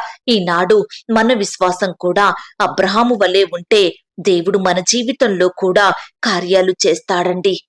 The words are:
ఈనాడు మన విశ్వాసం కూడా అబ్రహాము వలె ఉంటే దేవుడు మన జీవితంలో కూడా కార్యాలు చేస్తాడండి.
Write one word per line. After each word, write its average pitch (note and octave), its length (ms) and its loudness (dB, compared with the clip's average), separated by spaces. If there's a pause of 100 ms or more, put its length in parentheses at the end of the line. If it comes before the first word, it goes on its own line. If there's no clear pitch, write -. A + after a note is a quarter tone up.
(280)
ఈనాడు F3+ 480 2 (400)
మన A3+ 160 2 (120)
విశ్వాసం F#3 460 -2 (140)
కూడా F#3+ 220 2 (400)
అబ్రహాము G3+ 560 0
వలె F#3 220 2 (120)
ఉంటే G3+ 260 2 (380)
దేవుడు F#3 380 0
మన F#3 220 0 (120)
జీవితంలో A3+ 560 0 (140)
కూడా G3 240 2 (420)
కార్యాలు F#3 460 0 (100)
చేస్తాడండి. F3 720 -2 (140)